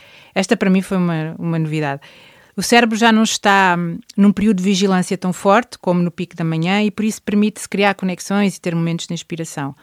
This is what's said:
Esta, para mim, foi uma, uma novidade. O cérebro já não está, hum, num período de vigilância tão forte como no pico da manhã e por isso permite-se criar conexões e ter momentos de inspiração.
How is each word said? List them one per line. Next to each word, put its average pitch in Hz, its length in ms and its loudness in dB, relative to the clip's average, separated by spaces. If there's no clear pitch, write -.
Esta, 196 200 0
para 196 160 0
mim, 185 120 2
foi 190 160 -4
uma, 165 400 -2
uma 170 200 -4
novidade. 151 420 -4
O 196 60 -6
cérebro 233 340 2
já 226 160 4
não 220 100 4
está, 196 560 2
hum, 170 200 -4
num 202 160 6
período 202 240 2
de 180 80 -2
vigilância 190 540 0
tão 185 140 -2
forte 208 460 2
como 180 240 0
no 175 80 0
pico 170 240 -10
da 170 80 -8
manhã 165 400 0
e 214 80 0
por 208 140 -4
isso 214 180 -4
permite-se 208 460 -2
criar 196 260 2
conexões 196 640 -2
e - 40 -20
ter 175 140 -4
momentos 165 320 -2
de 170 80 -8
inspiração. 160 680 -8